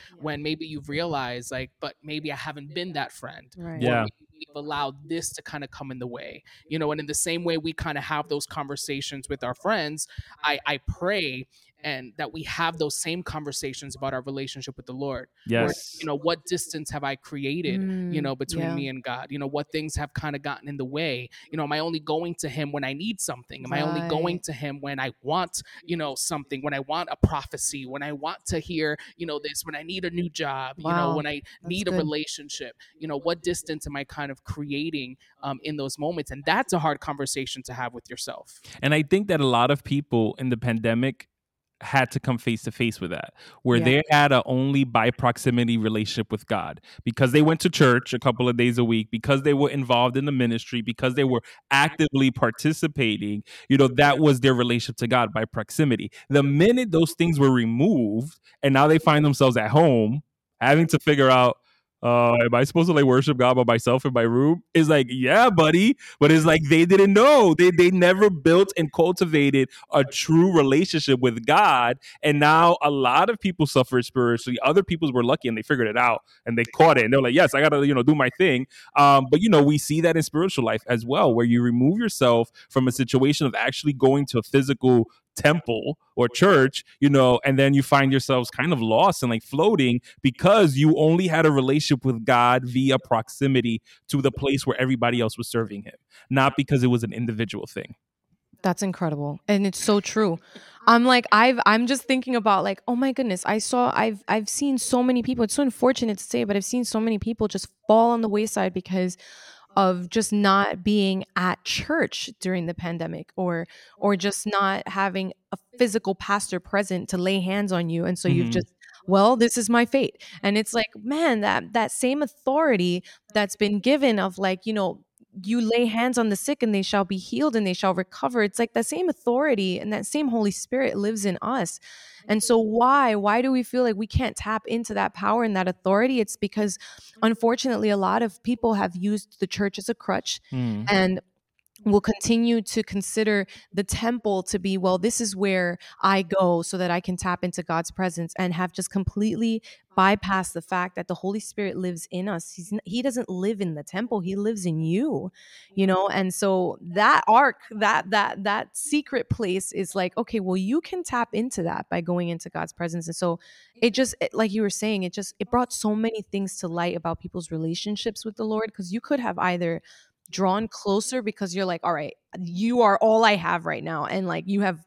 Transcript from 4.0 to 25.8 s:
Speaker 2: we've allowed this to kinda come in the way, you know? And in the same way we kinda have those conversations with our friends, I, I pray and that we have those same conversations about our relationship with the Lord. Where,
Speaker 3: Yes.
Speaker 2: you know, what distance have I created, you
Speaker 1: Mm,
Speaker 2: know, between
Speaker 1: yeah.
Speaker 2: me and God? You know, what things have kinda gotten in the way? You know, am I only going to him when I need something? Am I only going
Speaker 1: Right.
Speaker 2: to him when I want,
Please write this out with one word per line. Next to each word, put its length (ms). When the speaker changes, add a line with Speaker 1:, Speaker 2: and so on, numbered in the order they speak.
Speaker 2:
we've 220
allowed 540
this 240
to 100
kinda 240
come 240
in 80
the 80
way, 360
you 120
know? 120
And 100
in 60
the 60
same 300
way 140
we 160
kinda 280
have 280
those 180
conversations 800
with 140
our 120
friends, 520
I, 220
I 140
pray 680
and 340
that 160
we 100
have 340
those 180
same 280
conversations 720
about 180
our 80
relationship 560
with 80
the 80
Lord. 360
Where, 180
Speaker 3:
Yes. 260
Speaker 2:
you 60
know, 120
what 280
distance 460
have 120
I 120
created, 720
you 120
Speaker 1:
Mm, 0
Speaker 2:
know, 140
between 260
Speaker 1:
yeah. 140
Speaker 2:
me 120
and 160
God? 280
You 80
know, 80
what 240
things 240
have 180
kinda 260
gotten 300
in 80
the 80
way? 440
You 60
know, 60
am 80
I 80
only 200
going 360
to 140
him 220
when 120
I 100
need 280
something? 440
Am 80
I 80
only 220
going 360
Speaker 1:
Right. 40
Speaker 2:
to 100
him 280
when 180
I 120
want, 400